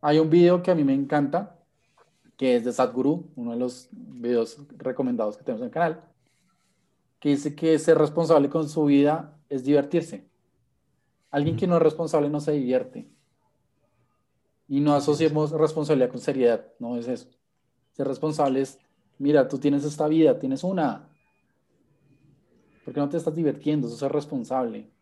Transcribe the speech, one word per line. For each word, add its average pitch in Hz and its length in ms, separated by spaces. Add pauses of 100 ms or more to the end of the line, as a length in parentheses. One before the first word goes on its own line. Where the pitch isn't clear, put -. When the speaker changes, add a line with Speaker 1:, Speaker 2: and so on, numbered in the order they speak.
Speaker 1:
Hay 151 180
un 160 100
video 175 340
que 185 80
a 175 40
mí 156 80
me 139 100
encanta, 143 640 (760)
que 127 180
es 117 80
de 123 80
Sadhguru, 127 640
uno 117 160
de 117 60
los 123 340
videos 120 680 (180)
recomendados 123 600
que - 60
tenemos 113 180
en 123 60
el - 60
canal. 165 300 (1160)
Que 147 100
dice 143 260
que 160 240
ser 160 180
responsable 151 520
con 160 200
su 156 160
vida 143 540 (100)
es 131 140
divertirse. 139 680 (1000)
Alguien 147 240
Speaker 2:
Ujú. - 60
Speaker 1:
que 196 60
no 175 100
es 160 60
responsable 151 460
no 147 100
se 151 140
divierte. 127 560 (1600)
Y 139 140
no 147 140
Speaker 2:
Así 143 80
es. - 0
Speaker 1:
asociemos 151 480
responsabilidad 151 580
con 123 100
seriedad, 120 460 (140)
no 120 180
es 117 100
eso. 123 220 (640)
Ser 131 140
responsable 151 540
es, - 180 (380)
mira, 139 300
tú 131 120
tienes 143 260
esta 151 220
vida, 156 320
tienes 135 240
una. 160 440 (1800)
¿Por 120 100
qué 143 60
no 143 100
te 170 80
estás 156 180
divirtiendo? 151 520
Eso 117 80
es 113 40
ser 139 120
responsable. 127 800 (100)